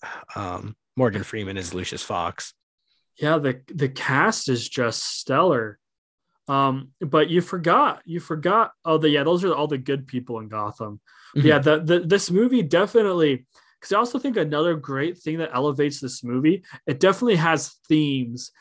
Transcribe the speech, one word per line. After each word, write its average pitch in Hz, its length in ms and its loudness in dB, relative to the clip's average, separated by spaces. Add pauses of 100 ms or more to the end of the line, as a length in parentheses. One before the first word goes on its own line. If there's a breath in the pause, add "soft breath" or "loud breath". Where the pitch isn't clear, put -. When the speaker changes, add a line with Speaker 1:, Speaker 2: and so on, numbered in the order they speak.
(340 loud breath)
Speaker 1:
um, 98 420 -10 (200)
Morgan 107 260 0
Freeman 98 340 -8
is 87 180 -8
Lucius - 280 -8
Fox. 87 500 -6 (640)
Speaker 2:
Yeah, 156 220 0
the, 131 240 -4 (100)
the 147 160 -2
cast 143 600 -2
is 117 200 -2
just 117 360 -4
stellar. 147 720 -2 (720)
Um, 135 520 0
but 151 280 2
you 175 140 2
forgot, 180 640 0
you 165 140 -8
forgot. 180 520 0 (120)
Oh, 160 140 2
the, 156 120 4
yeah, 143 120 2
those 175 220 0
are 175 100 2
all 147 140 0
the 143 100 -2
good 135 300 -4
people 123 320 -6
in 110 80 -14
Gotham. 107 520 -8 (340 soft breath)
But 147 60 0
Speaker 1:
Mm-hmm. 143 80 6
Speaker 2:
yeah, 151 100 8
the, 151 220 4
the, 175 200 2
this 180 300 2
movie 240 320 4
definitely, 175 840 2 (340 soft breath)
'cause - 120 -4
I 202 60 4
also 240 200 0
think 262 200 -2
another 156 360 2
great 143 440 -4
thing 156 200 -6
that 160 140 -4
elevates 143 480 0
this 123 240 -8
movie, 139 400 2 (220 loud breath)
it 139 140 -2
definitely 190 360 4
has 156 380 0 (120)
themes 135 640 -2 (100)